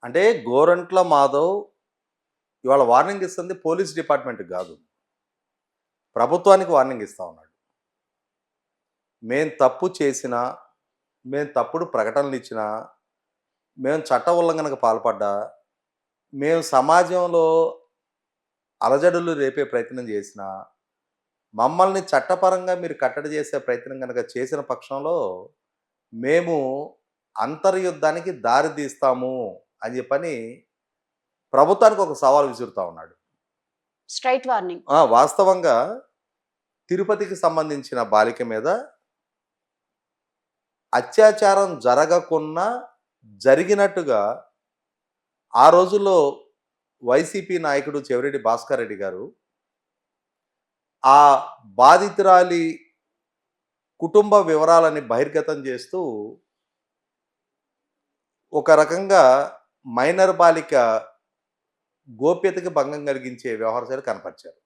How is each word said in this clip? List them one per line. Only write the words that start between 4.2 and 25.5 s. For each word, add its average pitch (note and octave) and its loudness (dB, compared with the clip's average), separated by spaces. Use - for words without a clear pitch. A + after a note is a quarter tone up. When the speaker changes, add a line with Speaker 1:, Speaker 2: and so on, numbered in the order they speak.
Speaker 1:
కాదు, F2+ -10
ప్రభుత్వానికి F3 2
వార్నింగ్ C3 0
ఇస్తా - -16
ఉన్నాడు. E2+ -20
మేం C3 -4
తప్పు C3+ 0
చేసినా, B2+ -4
మేం C#3+ -6
తప్పుడు E3 -4
ప్రకటనలు C3+ -4
ఇచ్చినా, A2 -10
మేం C#3 -4
చట్ట C3+ -2
ఉల్లంఘనకు D#3+ 0
పాల్పడ్డా, G#2+ -2
మేం D3+ -2
సమాజంలో E3+ 2
అలజడులు E3+ 0
రేపే C#3+ -2
ప్రయత్నం B2 -8
చేసినా, G2+ -10
మమ్మల్ని F3 0
చట్టపరంగా F#3 -2
మీరు E3+ -10
కట్టడి D3 -6
చేసే D3 -6
ప్రయత్నం B2+ -8
కనుక B2 -8
చేసిన C3+ -6
పక్షంలో C#3 -8